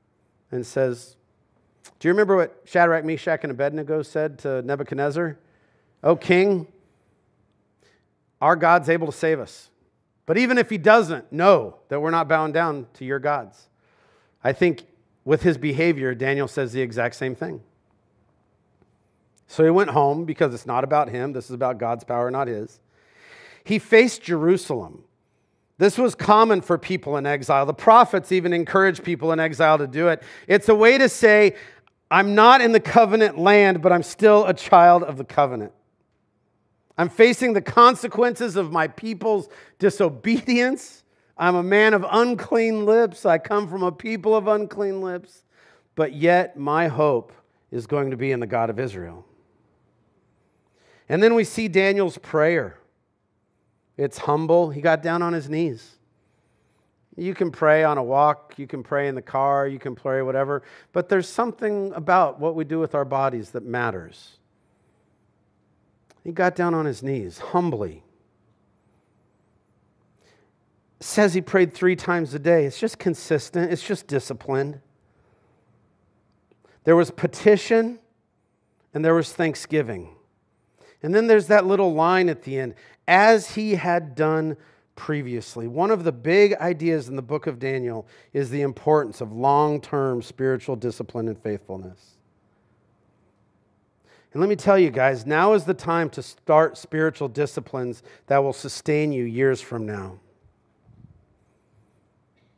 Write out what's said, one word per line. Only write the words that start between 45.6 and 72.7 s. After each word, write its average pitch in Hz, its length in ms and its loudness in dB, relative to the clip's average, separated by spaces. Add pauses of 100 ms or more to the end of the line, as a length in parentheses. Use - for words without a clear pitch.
But 156 180 -2
yet 170 420 2
my 151 320 -2
hope 139 460 0 (380)
is 120 160 -10
going 139 240 -4
to 131 60 -8
be 135 140 -4
in 127 80 -2
the 117 80 -6
God 113 220 -2
of 110 100 -8
Israel." 90 460 -12 (1800)
And 160 120 0
then 226 120 6
we 233 100 2
see 220 240 -6
Daniel's 190 520 0
prayer. 151 580 -2 (1200)
It's 143 220 -6
humble. 160 500 0
He 143 120 -10
got 160 220 0
down 170 180 -4
on 170 120 -4
his 147 160 -8
knees. 156 480 -6 (1160)
You 180 200 -8
can 175 160 -4
pray 156 320 4
on 147 160 0
a 131 40 -4
walk. 143 540 0
You 139 80 -12
can 131 160 -12
pray 143 260 -4
in 135 60 -4
the 127 80 -10
car. 139 460 -2
You 139 100 -8
can 131 160 -12
pray 135 300 -4
whatever. 135 400 -4 (300)
But 175 160 -4
there's 185 180 0
something 214 640 -6
about 170 460 0
what 160 160 -4
we 160 80 -6
do 156 160 -6
with 160 160 -4
our 143 100 -2
bodies 127 460 -4
that 120 120 -10
matters. 117 760 -8 (1800)
He 170 80 -12
got 180 240 -2
down 175 180 -2
on 160 120 -2
his 127 180 -8
knees, 120 340 -8
humbly. 117 680 -6 (3000)
Says 202 340 0
he 185 60 0
prayed 180 320 0
three 185 240 0
times 170 360 -4
a 147 60 -10
day. 160 260 2
It's 135 140 -10